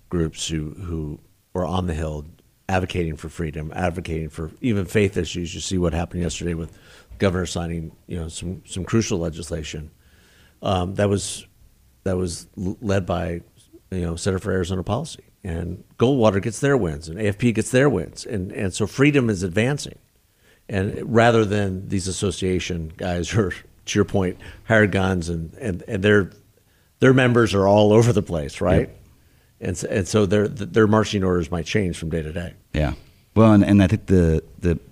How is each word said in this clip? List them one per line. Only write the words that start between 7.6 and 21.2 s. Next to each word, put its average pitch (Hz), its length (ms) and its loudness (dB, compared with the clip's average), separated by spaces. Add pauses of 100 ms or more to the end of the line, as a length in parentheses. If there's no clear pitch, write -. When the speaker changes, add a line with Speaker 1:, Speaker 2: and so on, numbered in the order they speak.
Speaker 1:
you - 120 -8
know, 82 100 -6
some, 87 380 -10
some 92 180 -8
crucial 110 340 0
legislation, 80 720 -8 (720)
um, 92 340 -2
that 101 120 2
was, - 380 -4 (580)
that 95 120 0
was 92 300 -4 (160)
l-, 98 200 -4
led 98 240 0
by, 85 340 -4 (500)
you 92 120 -6
know, 85 140 -4
Center 95 220 -2
for 98 140 -4
Arizona 92 300 -2
Policy. 120 400 -6 (220)
And 87 380 -8 (160)
Goldwater 113 420 4
gets 107 200 -6
their 139 160 2
wins, 80 320 -2
and 82 100 -10
A 110 100 -4
F 98 100 -2
P 123 140 2
gets 110 180 -4
their 131 180 4
wins. 92 360 -4
And, 92 280 -6
and 98 200 -4
so 107 140 -2
freedom 139 420 2
is 98 140 -2
advancing. 107 560 -2 (680)
And 98 360 -2
rather 113 400 4